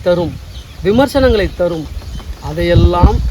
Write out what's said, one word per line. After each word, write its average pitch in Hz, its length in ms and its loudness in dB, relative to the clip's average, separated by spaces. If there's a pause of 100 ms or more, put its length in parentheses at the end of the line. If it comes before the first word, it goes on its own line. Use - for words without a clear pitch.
தரும், 175 320 0 (480)
விமர்சனங்களை 233 680 2 (120)
தரும். 165 260 -4 (640)
அதையெல்லாம் 175 680 4 (140)